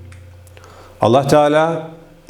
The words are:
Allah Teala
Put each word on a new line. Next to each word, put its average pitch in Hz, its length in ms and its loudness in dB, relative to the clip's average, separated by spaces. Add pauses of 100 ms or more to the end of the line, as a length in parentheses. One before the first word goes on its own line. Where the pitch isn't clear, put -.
(1000)
Allah 131 260 0
Teala 151 640 0 (400)